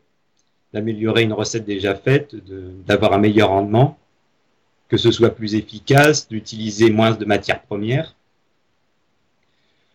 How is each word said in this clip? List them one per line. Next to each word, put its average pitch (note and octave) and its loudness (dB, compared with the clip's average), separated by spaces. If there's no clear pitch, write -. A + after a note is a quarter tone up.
d'améliorer A2 -2
une G#2+ -2
recette G#2 -6
déjà G2 -4
faite, C3 -2
de, F#2+ -16
d'avoir G2+ 0
un G2 2
meilleur G#2 4
rendement, G#2 2
que A#2 0
ce A2+ 2
soit A2+ 2
plus G#2+ -6
efficace, C#3 0
d'utiliser A2 -2
moins A2 4
de G#2+ -4
matières G2+ -2
premières. A2+ -6